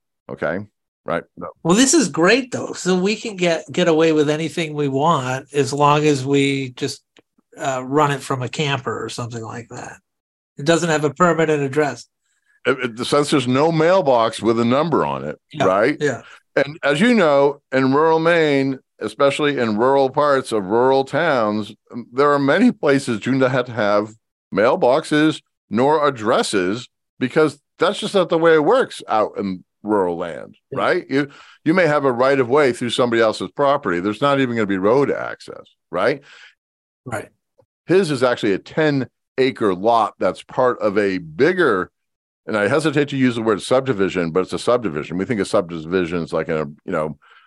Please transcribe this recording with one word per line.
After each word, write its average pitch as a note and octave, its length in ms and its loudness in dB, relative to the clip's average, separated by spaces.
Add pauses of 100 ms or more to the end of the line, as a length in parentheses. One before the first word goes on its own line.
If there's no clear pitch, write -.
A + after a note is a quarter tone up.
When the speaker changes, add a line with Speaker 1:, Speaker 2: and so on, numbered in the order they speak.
(300)
Speaker 1:
okay? D#2 300 -6 (440)
Right? E2+ 200 -4 (120)
No. - 120 -14 (140)
Speaker 2:
Well, E3+ 140 2
this C4+ 160 4
is D4+ 160 2
great, F#3+ 440 0
though. - 200 -8
So F#3 260 -2
we G3+ 180 -2
can G#3+ 200 -12
get, E3+ 340 -2
get F3 160 -2
away D#3+ 260 4
with D3+ 180 2
anything D#3 420 -4
we D3 160 -4
want C3+ 640 -2
as C#3 220 -2
long D3 320 4
as C#3 180 2
we C#3 460 0
just, - 340 -10 (540)
uh, C3+ 260 -6
run C#3+ 260 2
it C#3 120 -6
from C3+ 180 -6
a B2 80 -6
camper B2 560 -6
or A2+ 60 -10
something A#2 320 -10
like A2+ 260 -14
that. B2 300 -16 (580)
It C#3+ 80 -12
doesn't E3 240 2
have D3+ 160 0
a C#3+ 80 0
permanent D#3 500 2
address. C#3 440 -2 (580)
Speaker 1:
It, B2+ 340 -2
it, B2 60 -8
since D3 260 0
there's C3 160 2
no C3+ 240 2
mailbox D#3 720 2
with A2+ 180 2
a A#2 60 2
number B2 400 2
on C#2 200 -4
it, D2 140 -8 (140)
Speaker 2:
Yeah, D#2 140 -2
Speaker 1:
right? G#2 340 2
Speaker 2:
yeah. C3+ 220 -2 (340)
Speaker 1:
And C#3+ 260 -2
as D3 180 0
you A#3+ 140 4
know, C#3+ 460 4 (120)
in C3 200 2
rural D#3+ 260 4
Maine, D3 600 2 (220)
especially C#3 580 0
in A2+ 180 0
rural C3 340 2
parts C#3 400 0
of G#2+ 140 -2
rural B2+ 400 2
towns, A2+ 680 -2 (380)
there C#3+ 220 2
are C#3+ 60 2
many E3 340 2
places C3+ 480 -2
do A#2+ 120 -2
not C3 360 0
have G#2+ 460 0 (380)
mailboxes D3+ 880 2 (300)
nor C#3+ 380 2
addresses A2+ 800 -2 (300)
because D3 420 0 (180)
that's F#3+ 220 -2
just G#3+ 140 -4
not F3+ 140 2
the E3+ 100 0
way E3 160 6
it D3+ 100 4
works A3+ 420 0
out G#2+ 320 -2
in F#2+ 240 -6 (220)
rural G2 320 0
land, D2 400 -10 (160)
Speaker 2:
Yeah. F2 80 -6
Speaker 1:
right? D3 280 0
You, C#3 220 -2 (340)
you D#3 100 2
may F3+ 120 4
have D3 180 2
a C3+ 60 2
right C3 300 2
of A#2+ 80 -2
way C3+ 240 4
through A#2+ 180 -6
somebody A#2 320 2
else's G#2 300 0
property. C3+ 480 0
There's G#2 200 -4
not C#3 200 2
even A#2+ 160 -2
gonna A2 100 0
be F#2+ 120 -2
road A2 340 2
access, - 500 -10 (300)
right? A#2 320 -2 (800)
Speaker 2:
Right. A2+ 240 -10 (580)
Speaker 1:
His F3+ 240 2
is B2+ 140 -2
actually A#2 300 0
a F2 40 -2
ten C#3+ 500 -2 (300)
acre B2 340 0
lot G#2 460 0
that's F#2 240 -2
part B2 380 -2
of G#2 180 -2
a G2 200 0
bigger, G#2 720 0 (540)
and G#2+ 100 -2
I G#2 100 2
hesitate C#3+ 440 0
to C#3 60 -6
use B2+ 200 2
the A#2 60 -4
word A2 200 0
subdivision, F#2+ 720 0
but F2+ 80 0
it's F2+ 120 -4
a F2 60 -4
subdivision. E2+ 580 -2
We F#2 80 -4
think G#2+ 160 -2
of F#2 60 -2
subdivisions E2+ 840 -2
like E2 160 -4
in E2 80 -4
a, D#2 80 -4
you D2 280 -12
know, D#2 240 -4 (300)